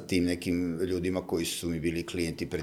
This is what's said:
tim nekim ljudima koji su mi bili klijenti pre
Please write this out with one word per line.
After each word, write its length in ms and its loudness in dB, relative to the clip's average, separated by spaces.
tim 180 4
nekim 560 0
ljudima 460 0
koji 200 0
su 220 -4
mi 120 0
bili 260 0
klijenti 440 -2
pre 120 -4